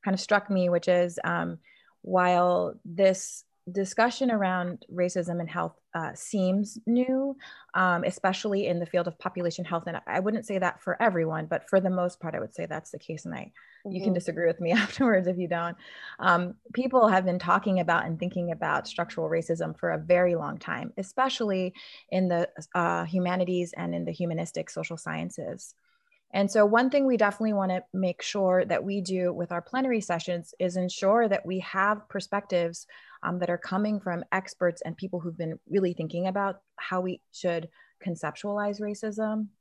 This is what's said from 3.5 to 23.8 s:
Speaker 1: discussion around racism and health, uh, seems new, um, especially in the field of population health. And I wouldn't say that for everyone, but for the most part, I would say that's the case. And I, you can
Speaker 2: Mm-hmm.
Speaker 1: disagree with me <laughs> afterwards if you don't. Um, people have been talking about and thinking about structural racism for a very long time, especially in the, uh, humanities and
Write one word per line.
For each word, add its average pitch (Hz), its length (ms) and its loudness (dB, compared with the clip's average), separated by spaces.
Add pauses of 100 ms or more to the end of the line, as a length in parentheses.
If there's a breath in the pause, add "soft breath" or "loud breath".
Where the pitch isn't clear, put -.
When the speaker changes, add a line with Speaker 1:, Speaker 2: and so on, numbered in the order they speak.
Speaker 1:
discussion 226 580 0
around 185 640 0
racism 175 480 -2
and 165 80 -6
health, 170 260 -4 (200)
uh, 165 200 -6
seems 196 720 -2
new, 262 500 2 (380 loud breath)
um, 180 300 2
especially 196 600 0
in 170 120 0
the 170 60 -4
field 175 220 -2
of 170 120 -8
population 175 460 -4
health. 170 220 -4
And 170 200 -6
I 143 140 0
wouldn't 214 240 -2
say 196 140 -4
that 180 240 -2
for - 180 -4
everyone, 160 460 0
but 165 240 -4
for 190 100 6
the 190 80 0
most 180 320 -2
part, 165 140 -6
I 123 60 -4
would 113 140 -8
say 165 120 -8
that's 156 240 -10
the - 80 -12
case. - 260 -10
And 165 100 -8
I, - 180 -12 (340 loud breath)
you 185 140 -6
can 196 80 0
Speaker 2:
Mm-hmm. 185 60 4
Speaker 1:
disagree 170 320 -2
with 160 140 2
me 170 120 0
<laughs> 220 120 4
afterwards 202 440 2
if 180 100 -2
you 175 100 -4
don't. 170 280 -4 (420 loud breath)
Um, 180 380 4 (160)
people 247 360 6
have 190 160 6
been 180 140 2
talking 185 420 2
about 165 240 2
and 165 140 -4
thinking 175 320 -2
about 156 380 -2
structural 170 420 -4
racism 165 480 -2
for 170 120 -2
a 160 80 0
very 175 360 4
long 160 240 -4
time, - 400 -8
especially 196 760 -2 (360 loud breath)
in 185 180 2
the, 175 220 2 (240)
uh, 175 300 0
humanities 180 680 0
and 170 200 -6